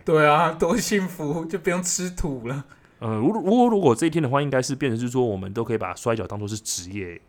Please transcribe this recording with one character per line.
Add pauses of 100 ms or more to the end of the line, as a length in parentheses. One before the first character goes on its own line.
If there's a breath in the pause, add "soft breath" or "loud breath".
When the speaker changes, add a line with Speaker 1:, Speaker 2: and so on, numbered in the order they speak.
Speaker 1:
对
啊，
多
幸
福，
就
不
用
吃
土
了。 (320 soft breath)
Speaker 2:
呃，
如，
如
果，
如
果
这
一
天
的
话，
应
该
是
变
成
是
说，
我
们
都
可
以
把
摔
跤
当
作
是
职
业